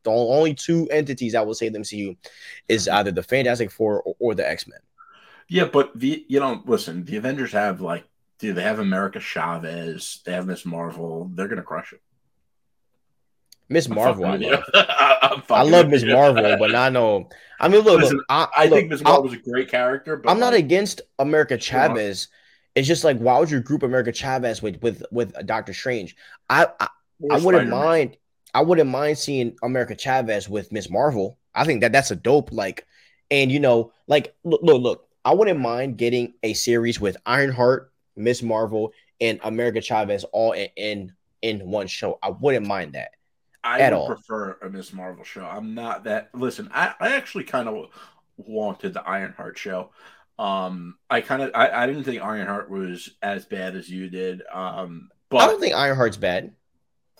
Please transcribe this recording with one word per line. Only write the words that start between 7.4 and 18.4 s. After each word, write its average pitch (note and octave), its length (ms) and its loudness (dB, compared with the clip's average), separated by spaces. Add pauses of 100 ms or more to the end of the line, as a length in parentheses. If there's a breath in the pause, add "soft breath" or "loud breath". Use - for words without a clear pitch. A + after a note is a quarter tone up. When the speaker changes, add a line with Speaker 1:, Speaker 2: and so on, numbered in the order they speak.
Speaker 2:
have, G2+ 280 -2
like, E2+ 240 -8 (340)
dude, G#2 180 -6
they F2 60 -4
have G#2+ 180 -2
America G2 400 -2
Chavez, E2 1040 -8
they F2+ 80 -8
have F#2 140 -6
Miss F#2 180 -8
Marvel. E2+ 720 -8
They're F#2+ 120 -6
gonna G2+ 160 -8
crush - 300 -12
it. - 100 -20 (1700)
Speaker 1:
Miss D3 180 2
Speaker 2:
I'm A2+ 80 -6
Speaker 1:
Marvel, G#2 300 2
I F#2 80 0
Speaker 2:
fucking G#2 180 -2
with C#3 80 4
you. - 60 -10 (100)
Speaker 1:
love. G3+ 140 6
Speaker 2:
<laughs> C3+ 340 4
I'm C3+ 160 2
Speaker 1:
I - 40 -14
Speaker 2:
fucking B2 280 4
Speaker 1:
love E3+ 160 10
Speaker 2:
with C#3+ 60 0
Speaker 1:
Miss C3+ 100 6
Speaker 2:
you. A2 100 2
Speaker 1:
Marvel, C3 460 6
but G#2+ 140 2
not B2+ 200 4
no. A2 360 2 (320 loud breath)
I D#3+ 80 4
mean, G#3 140 8
look, G3 180 8
Speaker 2:
Listen, C#3 160 4
Speaker 1:
look, - 120 -6
I, D3 280 2